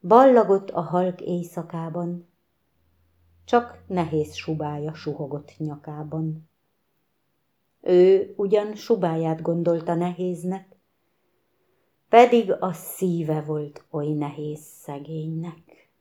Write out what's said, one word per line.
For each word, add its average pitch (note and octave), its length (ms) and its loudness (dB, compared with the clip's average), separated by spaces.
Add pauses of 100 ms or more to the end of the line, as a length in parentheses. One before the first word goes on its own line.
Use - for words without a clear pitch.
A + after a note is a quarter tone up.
ballagott G#3+ 680 6
a F3 120 -4
halk F3+ 400 -2
éjszakában, E3+ 1040 -8 (1160)
csak - 420 -2
nehéz D#3+ 480 -4
subája D3+ 580 -6
suhogott D3 640 -10
nyakában. D#3 920 -8 (1300)
Ő F#3 560 4
ugyan G#3 380 0
subáját E3 640 -2
gondolta E3+ 540 -2
nehéznek, F3+ 840 -6 (1300)
pedig A#3 420 6
a F#3 220 -2
szíve E3 680 -4
volt D3+ 480 -8
oly D3 180 -6
nehéz D3+ 520 -6
szegénynek. D#3+ 1400 -14